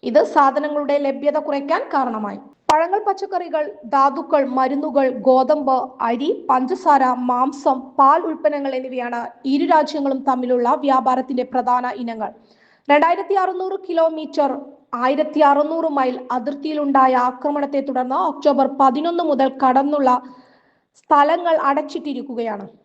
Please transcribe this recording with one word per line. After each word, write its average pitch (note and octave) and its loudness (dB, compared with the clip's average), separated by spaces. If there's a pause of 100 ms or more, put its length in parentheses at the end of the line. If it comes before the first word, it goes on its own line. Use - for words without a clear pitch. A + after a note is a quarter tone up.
ഇത് C4 6 (120)
സാധനങ്ങളുടെ D4 2
ലഭ്യത C#4 -2
കുറയ്ക്കാൻ D4 -2 (100)
കാരണമായി. A3 -4 (300)
പഴങ്ങൾ, E4+ 2
പച്ചക്കറികൾ, F4+ -4 (300)
ധാതുക്കൾ, C#4+ 2 (160)
മരുന്നുകൾ, C4+ 0 (200)
ഗോതമ്പ്, C4 2 (320)
അരി, A#3+ -2 (200)
പഞ്ചസാര, C4 2 (240)
മാംസം, C4 0 (200)
പാൽ C#4+ 6 (100)
ഉൽപ്പന്നങ്ങൾ D4 -2
എന്നിവയാണ് B3 -6 (320)
ഇരു C#4+ 2
രാജ്യങ്ങളും C#4+ 0 (100)
തമ്മിലുള്ള B3 0 (160)
വ്യാപാരത്തിന്റെ B3+ 0
പ്രധാന B3 -2 (120)
ഇനങ്ങൾ. A3+ -8 (600)
രണ്ടായിരത്തി E4+ 2
അറുന്നൂറ് F#4 -4
കിലോമീറ്റർ, D#4+ 0 (540)
ആയിരത്തി D4 0 (120)
അറുന്നൂറ് D#4+ 0
മൈൽ C4 0 (220)
അതിർത്തിയിലുണ്ടായ C#4 0 (140)
ആക്രമണത്തെ C#4+ -4
തുടർന്ന് B3+ -4 (140)
ഒക്ടോബർ C4+ 2 (140)
പതിനൊന്ന് D#4+ 2
മുതൽ C4+ 2 (100)
കടന്നുള്ള C4+ 2 (920)
സ്ഥലങ്ങൾ D#4+ 2 (140)
അടച്ചിട്ടിരിക്കുകയാണ്. B3 -6 (200)